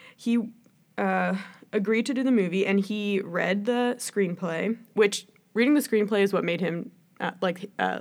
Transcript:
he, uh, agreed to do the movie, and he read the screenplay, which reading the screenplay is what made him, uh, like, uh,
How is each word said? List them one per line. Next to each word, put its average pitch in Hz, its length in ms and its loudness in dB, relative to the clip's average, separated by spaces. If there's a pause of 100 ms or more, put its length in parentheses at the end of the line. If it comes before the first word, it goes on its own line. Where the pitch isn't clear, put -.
(160)
he, 233 240 0 (580)
uh, 190 380 0 (380)
agreed 220 320 0
to 277 80 -4
do 254 100 -2
the 262 80 2
movie, 190 340 2
and 196 140 2
he 202 420 -2
read 180 440 -2
the 240 340 0
screenplay, 185 800 -2 (160)
which 208 340 2 (260)
reading 247 200 4
the 294 80 4
screenplay 208 400 2
is 196 100 4
what 185 140 2
made 170 160 0
him, 170 300 -4 (280)
uh, - 120 -2 (100)
like, 180 280 -4 (100)
uh, 92 220 0